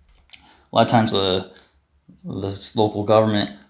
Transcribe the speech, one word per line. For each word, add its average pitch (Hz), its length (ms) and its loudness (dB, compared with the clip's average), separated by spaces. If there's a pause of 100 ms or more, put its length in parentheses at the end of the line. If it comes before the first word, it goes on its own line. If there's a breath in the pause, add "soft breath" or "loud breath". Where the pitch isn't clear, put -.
(720 loud breath)
a - 40 -2
lot 117 100 4
of - 40 -8
times 110 200 2
the, 95 420 -2 (720 loud breath)
the 98 240 -8
s-, - 280 -8
local 107 280 0
government 107 460 2 (200)